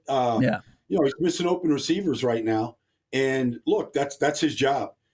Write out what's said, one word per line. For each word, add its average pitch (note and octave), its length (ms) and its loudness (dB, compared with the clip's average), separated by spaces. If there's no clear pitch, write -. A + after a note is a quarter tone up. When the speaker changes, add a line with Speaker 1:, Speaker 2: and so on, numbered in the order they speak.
Speaker 1:
Uh, B2 340 2
Speaker 2:
Yeah. A2 200 0
Speaker 1:
you G3 100 -2
know, D#3 60 4
he's C3+ 160 0
missing F3 260 0
open F3 260 0
receivers D#3 520 -2
right A#2 200 0
now. A2+ 340 -2
And C3 560 0
look, F#3 260 0
that's, C#3 240 -2
that's C#3+ 220 2
his D3 160 0
job, C3+ 380 0